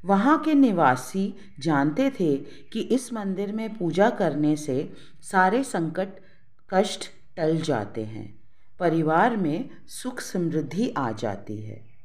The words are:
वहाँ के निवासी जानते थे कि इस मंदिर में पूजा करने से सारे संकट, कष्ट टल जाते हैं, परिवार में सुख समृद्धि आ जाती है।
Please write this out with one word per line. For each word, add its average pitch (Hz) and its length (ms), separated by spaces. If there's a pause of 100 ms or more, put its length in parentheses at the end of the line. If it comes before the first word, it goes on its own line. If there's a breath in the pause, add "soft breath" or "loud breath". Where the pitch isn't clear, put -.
वहाँ 208 400
के 311 100
निवासी 190 800 (260 loud breath)
जानते 151 500
थे 160 260 (360 loud breath)
कि 226 80
इस 247 320
मंदिर 202 400
में 220 260
पूजा 180 320
करने 151 460
से 143 360 (300 loud breath)
सारे 196 420
संकट, 180 440 (640 soft breath)
कष्ट 196 400 (260)
टल 160 200
जाते 113 480
हैं, 110 360 (380)
परिवार 165 580
में 185 340 (160 loud breath)
सुख - 340
समृद्धि 165 760
आ 120 160
जाती 107 500
है। 107 220 (200)